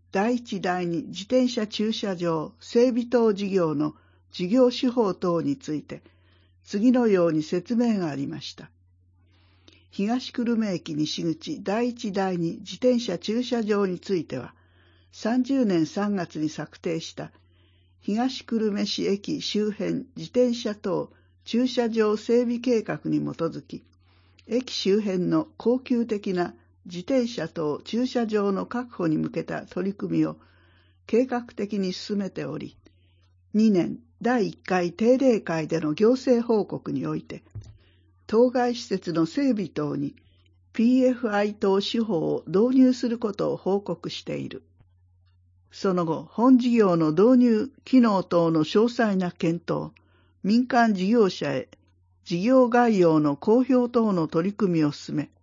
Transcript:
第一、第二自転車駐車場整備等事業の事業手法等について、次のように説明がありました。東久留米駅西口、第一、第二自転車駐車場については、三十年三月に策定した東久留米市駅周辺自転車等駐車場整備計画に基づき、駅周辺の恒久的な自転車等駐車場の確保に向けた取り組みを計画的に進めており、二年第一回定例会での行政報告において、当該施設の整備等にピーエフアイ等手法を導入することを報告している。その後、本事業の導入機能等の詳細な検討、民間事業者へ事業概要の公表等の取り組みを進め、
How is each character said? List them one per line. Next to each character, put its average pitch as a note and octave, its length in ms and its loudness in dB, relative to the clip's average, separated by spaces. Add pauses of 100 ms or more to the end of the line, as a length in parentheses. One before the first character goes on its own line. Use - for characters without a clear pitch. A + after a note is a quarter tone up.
(120)
第 G#3 220 0
一、 A#3+ 280 -6
第 F3+ 260 -2
二 E3+ 160 -4
自 F#3 220 -12
転 B3+ 220 2
車 A3+ 200 -4
駐 G#3+ 240 -2
車 G#3 240 -4
場 E3 440 -4
整 A#3+ 300 2
備 A#3+ 160 -2
等 A#3 260 4
事 G3+ 200 -4
業 E3+ 240 2
の D3+ 180 -2 (380)
事 F3+ 160 -4
業 B3 240 4
手 B3 160 -2
法 A#3 260 2
等 E3+ 300 -2
に C#3+ 140 -2
つ - 180 -8
い C#3+ 80 -8
て、 - 180 -16 (600)
次 G#3 280 2
の B3 140 2
よ F#3 220 4
う E3 40 2
に D#3 120 0
説 F3+ 320 -4
明 A3+ 240 2
が E3+ 100 -2
あ C#3 60 -6
り C#3 100 -6
ま D3+ 160 -10
し - 140 -14
た。 - 160 -20 (1200)
東 A#3 400 -4
久 B3 120 -4
留 A#3 120 0
米 A3 180 0
駅 D#3+ 220 -6
西 D3+ 280 -4
口、 E3 380 -4
第 G#3+ 260 -2
一、 A#3 240 -6
第 F#3+ 280 -2
二 E3 220 -2
自 - 160 -14
転 B3+ 220 2
車 F#3 200 -4
駐 A3+ 240 -2
車 A#3+ 180 -2
場 G3+ 240 0
に F3+ 140 -4
つ - 160 -4
い D#3+ 100 -2
て C3+ 140 -8
は、 - 160 -14 (560)
三 B3 320 -2
十 C4 220 0
年 E3+ 200 2
三 G3+ 300 -2
月 E3+ 240 -6
に D#3 100 -2
策 - 280 -12
定 E3 220 -4
し - 140 -12
た D3+ 180 -12 (720)
東 B3 420 -4
久 A3+ 160 -4
留 G#3+ 120 0
米 G3+ 140 -4
市 E3+ 220 -4
駅 F#3+ 340 -4
周 G#3+ 300 -4
辺 F3 340 -6 (120)
自 D#3+ 120 -12
転 B3 240 2
車 A3 220 -6
等 E3 340 -4 (360)
駐 B3 220 0
車 A#3+ 220 0
場 G#3+ 280 0
整 A#3 240 2
備 A#3+ 180 -2
計 A#3+ 220 0
画 D3+ 240 -8
に D3+ 140 0
基 D3 40 -2 (200)
づ D3 180 -6
き、 - 220 -16 (600)
駅 B3 280 -4
周 G3+ 280 0
辺 F#3 260 -2
の E3+ 200 0 (100)
恒 B3 220 0
久 A#3+ 260 -2
的 G#3 280 -4
な F3 200 -4 (320)
自 F3 140 -12
転 B3 280 0
車 E3 200 -6
等 D3+ 360 -6
駐 A#3 220 -4
車 A#3+ 220 -2
場 G#3 240 0
の F#3 140 -4
確 B3 280 -10
保 F3+ 140 -4
に D#3 100 0
向 D#3 140 -4
け E3 120 -6
た E3 220 -8
取 F#3+ 260 -6
り - 40 -14
組 E3 240 -2
み D#3 80 2
を D#3 100 -10 (720)
計 A#3+ 180 2
画 A#3+ 200 -6 (100)
的 G#3 240 -6
に F#3 140 -2
進 - 240 -6
め G3 120 -4
て D#3 160 -8
お C#3+ 120 -8
り、 C#3 200 -12 (760)
二 A3 180 4
年 F3 260 0 (240)
第 A3+ 280 0
一 - 80 -10
回 F3 340 -2
定 A#3 260 4
例 B3+ 240 4
会 D#3+ 260 -4
で D#3+ 120 -2
の D3+ 140 -2
行 G#3+ 180 4
政 B3+ 340 2
報 G#3+ 200 0
告 - 260 -10
に C#3 160 -4
お D#3 80 -4
い D#3+ 80 -8
て、 - 180 -16 (840)
当 A#3+ 240 4
該 B3 240 0
施 A#3+ 100 -12
設 F#3 280 -6
の D#3+ 120 2
整 C#4 260 0
備 G3+ 180 -4
等 D3 260 -4
に C#3+ 200 -6 (580)
ピ B3+ 300 4
ー B3 40 4
エ C4 60 4
フ A3+ 200 -4
ア G3+ 100 2
イ G#3 120 -2
等 G3 260 2
手 A3+ 200 -2
法 G#3 180 -2
を D3+ 260 -2
導 G3 300 2
入 B3+ 180 8
す B3 160 -2
る A3+ 80 -2
こ G#3+ 160 -4
と D#3 200 -2
を - 40 -4
報 G3 240 -2
告 E3 300 -8
し - 120 -12
て D3+ 140 -6
い C#3 100 -8
る。 - 140 -14 (1160)
そ G3 160 0
の F3+ 120 0
後、 D3+ 260 -4
本 B3+ 260 6
事 A#3+ 140 2
業 G#3 240 4
の D#3+ 160 2
導 G#3+ 260 6
入 A#3 340 4 (120)
機 - 160 4
能 G#3 240 4
等 E3+ 260 2
の D#3+ 140 2
詳 G#3+ 240 2
細 A3+ 300 0
な F3+ 140 -2
検 E3+ 300 -2
討、 - 300 -6 (500)
民 A#3 260 2
間 A#3 260 2
事 F#3 160 0
業 A3+ 180 6
者 D3+ 260 -4
へ B2+ 140 -4 (560)
事 E3+ 180 -4
業 B3 280 6
概 A#3+ 280 4
要 E3 220 6
の D3 160 2
公 G#3+ 220 2
表 B3 340 2
等 A3+ 220 2
の D#3+ 160 0
取 F3 220 0
り G3+ 40 -16
組 F#3 200 0
み D#3+ 100 2
を D3 80 0
進 - 220 -10
め、 C#3+ 140 -4 (140)